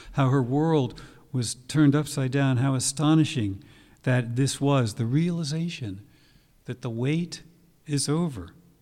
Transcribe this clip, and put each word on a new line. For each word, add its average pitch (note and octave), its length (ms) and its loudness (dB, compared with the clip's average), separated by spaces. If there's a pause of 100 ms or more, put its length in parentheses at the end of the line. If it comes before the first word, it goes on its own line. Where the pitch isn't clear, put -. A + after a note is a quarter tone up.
(120)
how C#3 180 2
her C3+ 140 2
world C#3+ 580 0 (300)
was B2 240 -4 (120)
turned D3 280 6
upside C#3+ 340 -2
down, C3+ 280 2
how C3+ 180 2
astonishing C#3 880 0 (400)
that B2 320 0
this C3 260 0
was, C3+ 320 2
the A#2 120 -4
realization D#3 960 -2 (640)
that B2 180 -10
the A#2+ 80 -6
wait D3+ 500 -2 (460)
is C#3+ 200 -2
over. C#3+ 440 -4 (300)